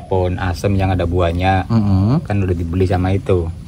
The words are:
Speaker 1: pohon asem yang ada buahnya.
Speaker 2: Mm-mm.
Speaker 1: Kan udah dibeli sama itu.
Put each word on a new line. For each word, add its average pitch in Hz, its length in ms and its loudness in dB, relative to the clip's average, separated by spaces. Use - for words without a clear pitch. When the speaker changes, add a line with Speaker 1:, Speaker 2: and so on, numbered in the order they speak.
Speaker 1:
pohon 90 320 -2
asem 92 380 -2
yang 95 140 2
ada 90 160 0
buahnya. 90 600 0
Speaker 2:
Mm-mm. 107 560 2
Speaker 1:
Kan 104 180 -2
udah 92 140 0
dibeli 87 320 0
sama 92 260 0
itu. 90 380 0